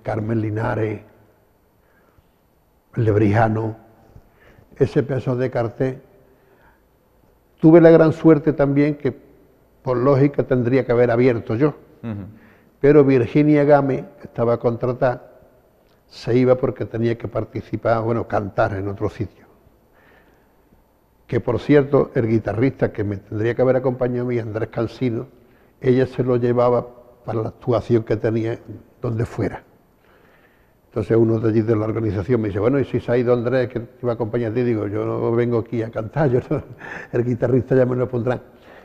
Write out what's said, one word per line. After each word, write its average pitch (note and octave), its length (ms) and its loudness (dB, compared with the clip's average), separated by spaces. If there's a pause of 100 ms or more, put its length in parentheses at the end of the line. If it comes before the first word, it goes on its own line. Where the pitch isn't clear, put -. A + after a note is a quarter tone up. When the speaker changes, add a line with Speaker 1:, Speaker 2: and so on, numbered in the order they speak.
Speaker 1:
Carmen A2 380 -4
Linares, A2 600 -4 (1900)
Lebrijano, A2 840 0 (1000)
ese C3+ 260 0
pedazo B2+ 340 -4
de B2+ 140 -2
cartel, B2+ 480 -4 (1600)
tuve E3 200 10
la E3 100 10
gran D#3+ 220 6
suerte D3+ 400 4
también C#3+ 440 0
que, C3+ 180 -4 (680)
por C3 140 -2
lógica, C#3 460 2
tendría B2+ 420 0
que B2 80 -2
haber A#2+ 180 4
abierto A#2 440 0
yo. C#3 140 0 (340)
Speaker 2:
Ujú. G2+ 240 -10 (540)
Speaker 1:
Pero C#3+ 240 6
Virginia C#3+ 600 2
Game, C#3 400 2 (160)
que - 40 -16
estaba A#2 340 -2
contratada, B2 720 -2 (760)
se - 300 -4
iba B2+ 200 4
porque B2 280 -4
tenía A2+ 320 -2
que A#2 120 -12
participar, A2 720 -4
bueno, A2+ 260 -2
cantar G#2+ 460 -2
en G2 140 -6
otro G2+ 200 -6
sitio. - 380 -10 (1800)
Que, A#2 140 -2
por A2+ 200 -4
cierto, C3+ 540 2
el A2+ 140 0
guitarrista A2+ 640 -2
que - 120 -6
me G2+ 120 -4
tendría G#2+ 380 -6
que B2+ 80 -2
haber B2+ 140 2
acompañado B2+ 460 -4
a B2 60 -6
mí, A#2+ 100 -2
Andrés A2 300 -6
Cansino, A#2+ 580 -6 (540)
ella C3 260 2
se B2+ 160 -6
lo B2 140 0
llevaba A#2+ 500 0 (380)
para A#2 160 -6
la G#2+ 80 -6
actuación A#2 540 -2
que A2+ 140 -2
tenía A2+ 420 -4 (420)
donde A#2 240 -4
fuera. - 380 -8 (1300)
Entonces A2+ 260 0
uno A2+ 240 4
de A2+ 80 0
allí A2 140 2
de A2+ 120 0
la G#2+ 120 -2
organización A2 560 -2
me G#2+ 60 -4
dice, G2 120 -4
"Bueno, B2+ 180 2
¿y B2+ 60 0
si B2 160 -4
se - 100 -8
ha A#2+ 60 2
ido B2 160 0
Andrés, A#2+ 380 0
que A#2 100 -8
te A#2 80 -14 (140)
iba B2 100 -2
a - 20 -4
acompañar A#2 380 -4
a - 20 -10
ti?". B2+ 80 0
Digo, A2+ 260 -2
"Yo G#2+ 180 -4
no A#2 260 -2
vengo A#2+ 280 0
aquí A2 220 -6
a A2+ 80 -8
cantar, A2+ 380 -2
yo B2 120 2 (100)
no, F3+ 120 -2 (500)
el A#2+ 120 0
guitarrista B2 500 0
ya B2+ 120 4
me B2+ 100 -2
lo B2 100 -2
pondrán". A#2+ 360 -4 (420)